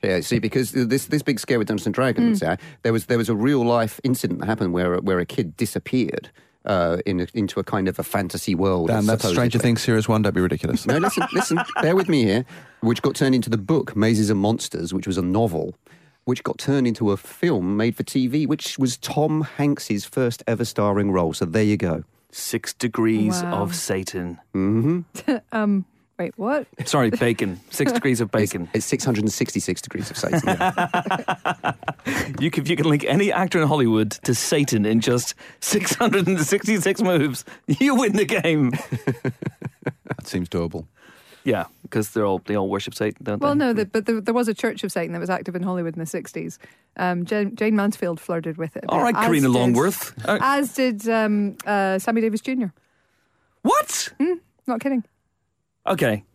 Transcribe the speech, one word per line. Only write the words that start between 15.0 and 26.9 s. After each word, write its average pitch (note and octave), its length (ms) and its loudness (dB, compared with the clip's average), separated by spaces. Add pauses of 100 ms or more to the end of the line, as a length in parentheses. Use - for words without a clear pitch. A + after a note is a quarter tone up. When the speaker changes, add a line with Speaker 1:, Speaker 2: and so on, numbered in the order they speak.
Speaker 1:
was F2+ 100 -2
a F#2+ 60 -2
novel, F2+ 500 0 (520)
which B2 180 -2
got - 160 -4
turned C#3 260 2
into A2+ 260 2
a G2 60 0
film G2+ 580 0
made A2 200 2
for - 80 -6
T B2+ 240 0
V, D3 180 0
which - 320 -4
was B2+ 200 0
Tom D#3 500 0 (100)
Hanks's C#3+ 480 0
first B2 400 -2
ever A#2 200 -2
starring G#2 460 0
role. E2+ 220 2
So F#2 120 -2
there E2+ 180 0
you G#2 140 2
go. E2 260 -2 (280)
Speaker 4:
Six - 420 -8
Degrees A2 680 0
Speaker 2:
Wow. G2 220 -2
Speaker 4:
of F2+ 100 -4
Satan. F2+ 640 -4 (160)
Speaker 1:
Mm-hmm. B2+ 920 0
Speaker 2:
<laughs> - 80 -18
Um, G#3 340 0 (340)
wait, F3 180 -6
what? B3 280 -2 (200)
Speaker 4:
Sorry, B2 260 2